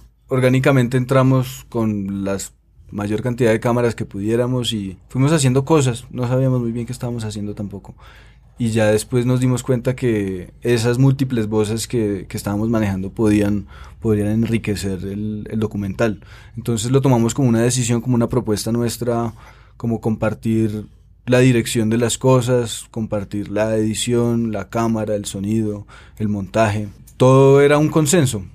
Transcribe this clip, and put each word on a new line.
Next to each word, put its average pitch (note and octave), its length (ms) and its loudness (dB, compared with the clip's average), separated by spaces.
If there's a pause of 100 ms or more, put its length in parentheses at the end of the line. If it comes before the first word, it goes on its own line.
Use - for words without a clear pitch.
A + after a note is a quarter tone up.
(260)
orgánicamente C3 680 2
entramos C3 720 2
con G2+ 560 -2
la G2 120 -2 (540)
mayor G#2 320 -4
cantidad A#2+ 300 0
de A2 80 0
cámaras A#2+ 340 0
que - 100 -8
pudiéramos A#2 680 -2
y G2 260 -6 (100)
fuimos C3 220 2
haciendo C3+ 340 2
cosas, C3+ 460 2
no B2 160 -4
sabíamos B2+ 340 0
muy A#2 120 -4
bien A#2 120 -6
qué A#2 80 -10
estábamos A#2+ 300 -8
haciendo G#2 320 -8
tampoco. G2 400 -12 (640)
Y A#2 120 -2
ya A2 160 2
después A2 380 0
nos B2+ 160 0
dimos B2+ 220 0
cuenta B2+ 340 -2
que G2+ 560 -4 (100)
esas A#2+ 360 0
múltiples C3 500 2
voces G#2+ 400 -2
que, G#2 400 -4
que - 80 -10
estábamos G#2 320 -2
manejando G2 420 0
podían, G#2 560 2 (340)
podían G#2 280 0
enriquecer G2+ 760 -2
el, G#2+ 460 -8
el A2 80 -6
documental. G2+ 600 -4 (360)
Entonces A2+ 340 -4
lo C3+ 100 4
tomamos A#2 340 4
como C3+ 140 2
una A2+ 140 2
decisión, A#2+ 400 0
como B2+ 120 0
una A#2 140 2
propuesta G#2+ 420 -2
nuestra, A#2 640 -2 (460)
como A#2 220 -4
compartir A2 840 -2 (380)
la B2+ 140 2
dirección A#2 520 4
de A2+ 80 2
las A#2 200 0
cosas, B2+ 720 0
compartir G#2 600 -6
la G#2+ 260 0
edición, A#2 760 0
la G2 160 -8
cámara, A2+ 480 -2
el G#2 80 -4
sonido, G#2 640 -4 (320)
el G#2+ 100 -2
montaje. G#2 600 0 (280)
Todo C3+ 460 6
era D3 160 4
un D3+ 100 2
consenso, D3+ 560 0 (100)